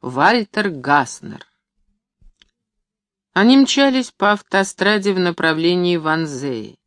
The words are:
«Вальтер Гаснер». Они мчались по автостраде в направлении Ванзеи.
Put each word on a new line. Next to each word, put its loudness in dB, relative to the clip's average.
«Вальтер 0
Гаснер». -4
Они 4
мчались 2
по 0
автостраде -2
в -2
направлении 0
Ванзеи. -6